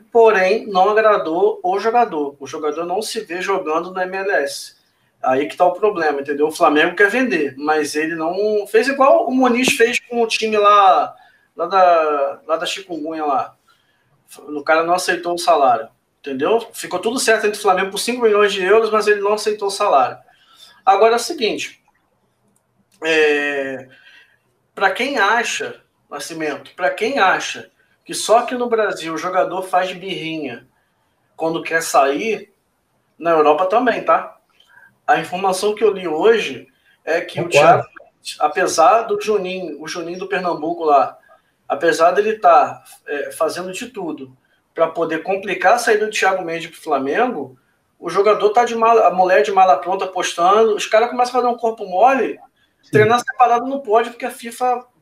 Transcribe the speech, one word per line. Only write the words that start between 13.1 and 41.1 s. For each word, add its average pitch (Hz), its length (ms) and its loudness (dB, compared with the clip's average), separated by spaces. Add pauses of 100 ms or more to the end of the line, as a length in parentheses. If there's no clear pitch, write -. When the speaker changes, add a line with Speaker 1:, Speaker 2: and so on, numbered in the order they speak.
Speaker 1:
lá. 180 320 -4 (840)
O 147 240 -12
cara 160 200 2
não 170 120 0
aceitou 170 380 -4
o 170 60 -4
salário, 139 480 2 (320)
entendeu? 156 540 -2
Ficou 175 260 -8
tudo 233 180 -4
certo 220 300 2
entre 208 100 -2
o - 40 -14
Flamengo 196 300 0
por 202 80 -8
cinco 240 240 -4
milhões 208 280 4
de 196 100 -6
euros, 208 300 4
mas 214 160 0
ele 208 140 2
não 202 120 0
aceitou 208 360 -4
o - 20 -2
salário. 180 460 0 (680)
Agora 202 280 4
é - 20 2
o 240 40 0
seguinte: 226 600 -6 (1200)
é, 143 840 0 (840)
pra 190 180 0
quem 262 260 -4
acha, 226 640 -2 (280)
Nascimento, 151 680 -10
pra 180 140 -2
quem 226 300 -2
acha 170 520 -2 (320)
que 170 100 -14
só 208 260 2
aqui 233 140 -4
no 247 160 -4
Brasil 185 460 -2
o - 20 -8
jogador 180 460 -2
faz 185 280 -2
birrinha 160 760 -10 (680)
quando 160 280 -4
quer 165 180 -2
sair, 160 720 0 (640)
na 170 140 -2
Europa 156 340 2
também, 226 380 0
tá? - 340 0 (680)
A 160 120 2
informação 185 540 -2
que 226 100 -2
eu 208 80 4
li 185 160 -8
hoje 165 600 0 (360)
é 165 180 -2
que 180 180 -10
o 175 60 -4
Speaker 2:
Concordo. 170 120 0
Speaker 1:
Thiago, 170 300 6 (520)
apesar 180 640 2
do 208 180 -4
Juninho, 185 600 -4
o 156 60 -12
Juninho 175 320 -10
do 185 80 -10
Pernambuco 170 560 -4
lá, 139 340 2 (500)